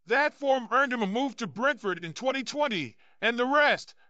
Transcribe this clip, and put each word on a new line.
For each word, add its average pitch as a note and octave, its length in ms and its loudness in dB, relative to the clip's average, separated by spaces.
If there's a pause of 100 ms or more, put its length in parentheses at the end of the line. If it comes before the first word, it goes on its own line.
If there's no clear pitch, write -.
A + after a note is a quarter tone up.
That C4+ 280 2
form C4+ 360 0
earned B3+ 220 2
him A#3 100 0
a G3+ 40 2
move A#3 300 -2
to A#3 100 -4
Brentford G3 580 -2
in E3 80 -8
twenty C4 300 -2
twenty, A3 540 -2 (240)
and A#3 160 0
the B3 100 2
rest, C#4 480 2 (160)